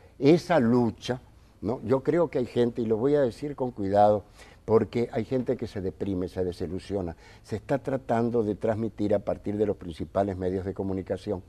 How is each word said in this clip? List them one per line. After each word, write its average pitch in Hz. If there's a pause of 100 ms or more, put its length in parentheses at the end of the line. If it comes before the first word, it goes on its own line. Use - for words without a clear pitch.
(180)
esa 160
lucha, 120 (420)
¿no? 113
Yo 131
creo 156
que 147
hay 127
gente, 120
y 110
lo 110
voy 139
a 147
decir 139
con 127
cuidado, 104 (420)
porque 113
hay 113
gente 127
que 110
se 101
deprime, 92
se 92
desilusiona. 90 (260)
Se -
está 135
tratando 120
de 104
transmitir 104
a 101
partir 98
de 107
los 101
principales 90
medios 92
de 95
comunicación 95